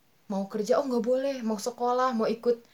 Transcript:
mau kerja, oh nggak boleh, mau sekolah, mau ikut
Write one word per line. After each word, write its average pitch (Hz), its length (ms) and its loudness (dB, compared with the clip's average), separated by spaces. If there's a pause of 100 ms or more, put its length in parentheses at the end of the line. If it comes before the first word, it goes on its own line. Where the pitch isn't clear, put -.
(280)
mau 196 180 -2
kerja, 214 300 0
oh 285 100 2
nggak 240 200 0
boleh, 262 340 0
mau 220 160 -2
sekolah, 247 560 0
mau 220 160 0
ikut 233 320 0 (140)